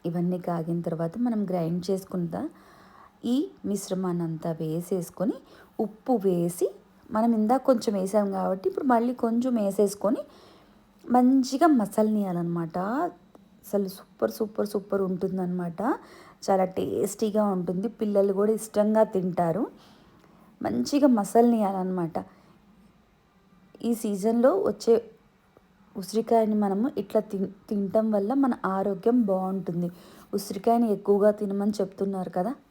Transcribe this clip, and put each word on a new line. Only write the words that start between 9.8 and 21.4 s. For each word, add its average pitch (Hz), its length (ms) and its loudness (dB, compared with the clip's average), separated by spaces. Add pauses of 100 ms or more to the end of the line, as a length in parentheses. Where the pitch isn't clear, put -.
మంచిగా 254 560 6
మసలనియాలన్నమాట. 190 1080 2
అసలు 202 1080 -4
సూపర్, - 440 -4
సూపర్, 208 360 -4
సూపర్ 196 340 -4
ఉంటుందన్నమాట. 180 800 -4 (680)
చాలా 190 160 4
టేస్టీగా 202 800 -2
ఉంటుంది, 185 420 -2
పిల్లలు 202 460 0
కూడా 208 180 2
ఇష్టంగా 214 520 2
తింటారు. 185 640 0 (920)
మంచిగా 262 460 0
మసలనియాలన్నమాట. 196 1160 2 (1600)